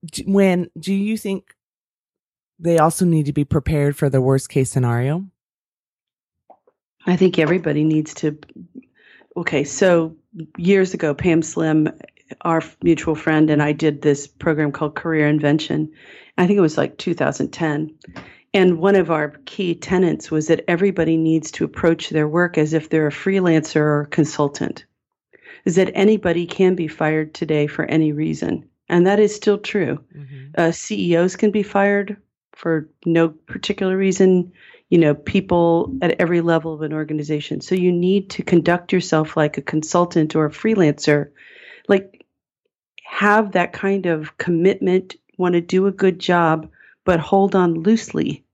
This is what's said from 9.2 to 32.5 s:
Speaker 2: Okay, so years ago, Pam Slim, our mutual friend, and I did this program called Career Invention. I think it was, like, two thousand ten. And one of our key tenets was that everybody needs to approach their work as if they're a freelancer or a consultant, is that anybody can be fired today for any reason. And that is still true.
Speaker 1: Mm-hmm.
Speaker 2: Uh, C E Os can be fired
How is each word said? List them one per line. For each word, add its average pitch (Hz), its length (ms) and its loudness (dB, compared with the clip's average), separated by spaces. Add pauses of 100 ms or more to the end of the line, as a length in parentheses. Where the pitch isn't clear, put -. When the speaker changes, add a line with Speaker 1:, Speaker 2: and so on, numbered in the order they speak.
Speaker 2:
Okay, 165 280 -2
so 170 520 2 (420)
years 190 360 2
ago, 160 200 -2
Pam 165 280 2
Slim, 156 480 0 (520)
our 165 200 0 (200)
mutual 165 340 0
friend, 156 340 2
and 151 120 2
I 151 100 0
did 151 300 -2
this 143 260 0
program 151 440 -2
called 147 240 -6
Career 156 320 0
Invention. 151 640 0 (460)
I 175 100 4
think 202 100 4
it 202 40 4
was, 156 160 2
like, 139 200 -2
two 180 160 -4
thousand 143 380 -2
ten. 156 420 -4 (600)
And 185 260 4
one 196 160 2
of 170 160 2
our 151 180 -2 (160)
key 175 300 -4
tenets 180 560 -2
was 156 160 -2
that 160 200 2
everybody 170 500 0
needs 160 340 0
to - 140 -4
approach 165 440 -2
their 151 180 0
work 170 300 0
as 151 160 0
if 156 160 -2
they're 156 180 2
a 143 40 -2
freelancer 170 720 0
or 151 200 2
a 147 60 -8
consultant, - 800 -2 (800)
is 170 100 0
that 185 180 2
anybody 180 520 2
can 185 280 2
be 170 140 -4
fired 156 460 -2
today 151 340 -2
for 156 180 -6
any 156 280 2
reason. 156 540 -4 (220)
And 175 160 4
that 202 140 2
is 208 160 2
still 202 220 0
true. 175 440 -4 (140)
Speaker 1:
Mm-hmm. 135 300 -18 (120)
Speaker 2:
Uh, 165 140 2
C 185 400 -4
E 165 60 2
Os 180 180 0
can 214 160 2
be 208 100 0
fired 202 560 0 (380)